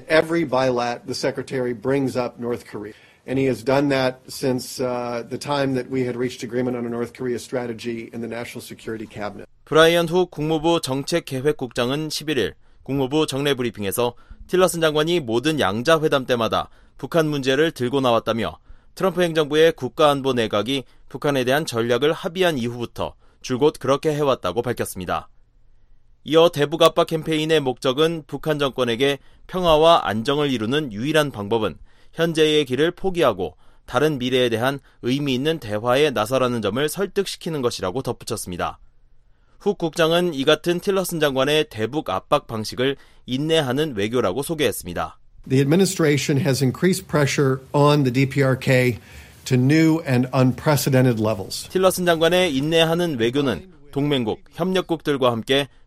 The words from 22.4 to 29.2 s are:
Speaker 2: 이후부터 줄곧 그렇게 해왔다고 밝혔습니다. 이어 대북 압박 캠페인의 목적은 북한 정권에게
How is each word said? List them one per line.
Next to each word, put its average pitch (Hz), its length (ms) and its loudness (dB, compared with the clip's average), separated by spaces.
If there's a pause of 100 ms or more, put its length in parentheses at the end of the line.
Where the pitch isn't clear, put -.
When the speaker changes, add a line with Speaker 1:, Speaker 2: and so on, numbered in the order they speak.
Speaker 2:
이후부터 117 580 -6 (260)
줄곧 135 380 2
그렇게 139 340 0
해왔다고 120 480 0
밝혔습니다. 95 680 -6 (920)
이어 160 260 6
대북 147 340 0
압박 165 240 4
캠페인의 156 520 0
목적은 143 680 -2
북한 147 320 -4
정권에게 127 580 0 (300)